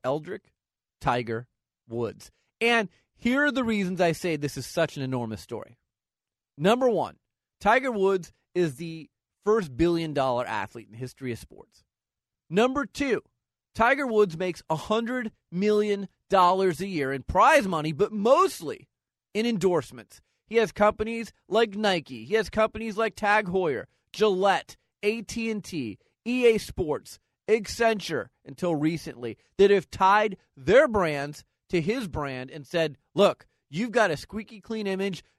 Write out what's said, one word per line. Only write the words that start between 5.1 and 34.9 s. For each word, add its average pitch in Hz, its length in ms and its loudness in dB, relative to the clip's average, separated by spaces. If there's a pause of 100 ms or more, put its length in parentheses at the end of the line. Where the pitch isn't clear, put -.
story. - 360 -14 (800)
Number 240 320 2
one, 147 280 -2 (420)
Tiger 254 320 2
Woods 190 400 0 (240)
is 165 200 0
the 160 340 -14 (360)
first 196 320 0
billion-dollar 147 720 0
athlete 107 400 -6
in 101 60 -20
the 110 40 -18
history 127 340 -10
of 110 60 -6
sports. - 460 -20 (640)
Number 254 360 0
two, 254 360 -2 (540)
Tiger 269 320 0
Woods 208 280 2
makes 180 340 -6
a 160 60 0
hundred 226 560 -4 (200)
million 202 580 0 (200)
dollars 185 520 4
a 202 60 -6
year 143 260 -4
in 135 80 -6
prize 226 460 4
money, 160 240 -2
but 190 200 0
mostly 220 760 2 (480)
in 220 100 0
endorsements. 170 760 -2 (260)
He 214 80 -10
has 220 160 2
companies 214 600 0 (160)
like 214 280 0
Nike. 170 500 -2
He 160 80 -2
has 214 160 0
companies 220 480 -2
like 220 180 -2
Tag 208 300 2
Heuer, 175 400 -2 (260)
Gillette, 190 640 2 (280)
A 220 180 0
T 226 300 -6
and 214 120 -6
T, 117 360 -8 (260)
E 247 220 2
A 226 100 8
Sports, - 640 -6 (280)
Accenture, 208 800 0 (160)
until 165 300 -2
recently, 143 640 -4 (200)
that 196 120 8
have 196 220 2
tied 196 460 4 (200)
their 202 300 6
brands 147 560 -2 (260)
to 180 100 0
his 208 280 -2
brand 135 420 -8
and 147 160 -16
said, 160 320 -2 (160)
"Look, 190 320 2 (240)
you've 202 220 -6
got 208 180 2
a 147 80 -2
squeaky 214 420 -14
clean 214 280 -8
image. 190 360 -4 (160)